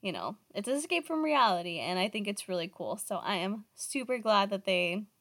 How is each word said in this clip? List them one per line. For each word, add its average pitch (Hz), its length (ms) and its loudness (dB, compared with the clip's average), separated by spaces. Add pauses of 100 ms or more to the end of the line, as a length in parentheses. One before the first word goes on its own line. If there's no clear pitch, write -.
You 196 100 -4
know, 113 240 -4 (180)
it's 208 140 -4
an 254 80 0
escape 330 320 -2
from 311 160 -2
reality, 196 560 2
and 151 180 -2
I 185 120 2
think 208 180 -4
it's 208 220 -6
really 180 260 -2
cool. 170 220 -4
So 202 260 -4
I 202 140 -2
am 196 300 -2 (100)
super 254 420 -4
glad 208 320 4
that 196 140 -2
they 180 400 2 (160)